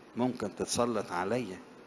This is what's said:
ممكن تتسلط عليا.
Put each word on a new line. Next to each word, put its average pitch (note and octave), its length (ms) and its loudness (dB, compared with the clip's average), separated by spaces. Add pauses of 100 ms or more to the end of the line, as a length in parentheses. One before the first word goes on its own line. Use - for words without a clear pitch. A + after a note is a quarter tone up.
(160)
ممكن A#2 400 0
تتسلط A2 560 2
عليا. F#2+ 460 0 (280)